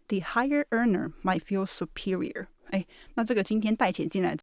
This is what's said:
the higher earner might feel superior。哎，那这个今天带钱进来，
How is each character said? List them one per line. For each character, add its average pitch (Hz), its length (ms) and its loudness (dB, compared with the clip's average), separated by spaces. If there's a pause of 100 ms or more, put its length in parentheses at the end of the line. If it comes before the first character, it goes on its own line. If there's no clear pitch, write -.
the 196 120 0
higher 277 520 0
earner 226 420 2 (100)
might 185 180 0
feel 196 240 -2
superior。 - 800 -4 (180)
哎， 190 200 -4 (280)
那 233 100 0
这 226 120 0
个 196 80 4
今 214 180 0
天 214 140 2
带 190 160 4
钱 165 180 -2
进 190 140 0
来， 156 200 0